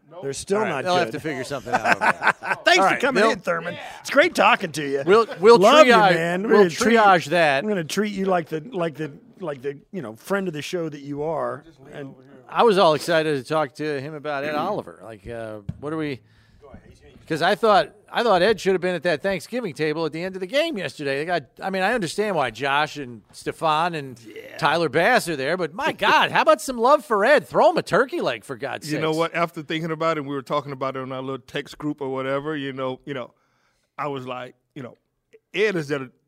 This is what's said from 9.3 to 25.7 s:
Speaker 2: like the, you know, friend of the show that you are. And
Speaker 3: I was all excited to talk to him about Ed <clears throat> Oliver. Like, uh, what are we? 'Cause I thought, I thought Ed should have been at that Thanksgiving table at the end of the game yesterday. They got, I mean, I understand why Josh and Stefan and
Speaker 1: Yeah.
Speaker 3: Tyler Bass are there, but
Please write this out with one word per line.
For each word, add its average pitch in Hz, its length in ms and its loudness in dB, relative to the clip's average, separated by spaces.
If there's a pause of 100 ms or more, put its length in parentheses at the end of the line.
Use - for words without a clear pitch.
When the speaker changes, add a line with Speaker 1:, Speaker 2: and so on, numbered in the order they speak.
Speaker 2:
like 147 220 -10
the, 143 180 -8 (120)
you 185 100 -8
know, 110 160 -10
friend 190 320 -4
of 160 40 -10
the 147 80 -8
show 165 280 -6
that 143 120 -14
you 143 220 -8
are. 135 400 -6 (280)
And 135 240 -14 (320)
Speaker 3:
I 170 160 2
was 214 140 6
all 170 160 8
excited 156 500 0
to - 40 -14
talk 151 280 -2
to 147 240 -4
him 147 140 -10
about 143 320 -6
Ed 151 100 -4
<clears throat> - 0 -
Oliver. 139 480 -6
Like, 104 240 -18
uh, 113 320 -10 (220)
what 147 100 -8
are 160 60 -6
we? 147 240 -6 (1040)
'Cause 156 140 -2
I 190 140 4
thought, 202 380 4 (160)
I 202 140 -2
thought 190 180 4
Ed 214 160 4
should 190 140 0
have 185 80 2
been 180 160 -2
at 151 80 -8
that 170 180 0
Thanksgiving 196 520 -4
table 151 320 -2
at 151 80 -4
the 165 100 -8
end 185 140 -8
of - 20 -10
the 185 80 -8
game 285 300 -2
yesterday. 143 400 -6
They 151 80 -4
got, 170 180 -2 (180)
I 190 80 -6
mean, 190 140 -4
I 202 100 2
understand 202 440 -2
why 127 140 0
Josh 139 440 -2
and 123 260 -12 (120)
Stefan 160 640 -2
and 135 300 -10
Speaker 1:
Yeah. - 320 -18
Speaker 3:
Tyler 160 300 0
Bass 175 400 2
are 165 80 -4
there, 139 220 -2
but 165 160 -6